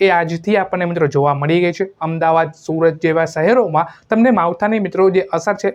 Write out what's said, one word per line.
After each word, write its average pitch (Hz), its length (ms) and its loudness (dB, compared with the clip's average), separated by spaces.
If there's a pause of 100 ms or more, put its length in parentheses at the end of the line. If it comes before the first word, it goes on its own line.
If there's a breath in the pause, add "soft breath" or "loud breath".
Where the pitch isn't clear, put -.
એ 196 80 4
આજથી 170 480 0
આપણને 185 280 -2
મિત્રો 170 220 0
જોવા 143 260 2
મળી 147 260 0
ગઈ 175 120 0
છે. 190 180 -6 (120)
અમદાવાદ, 165 520 0
સુરત 160 480 -2
જેવા 165 240 0
શહેરોમાં 165 600 0 (240 loud breath)
તમને 233 220 4
માવઠાની 202 480 0
મિત્રો 190 300 2
જે 185 240 0
અસર 175 200 -2
છે 196 220 -4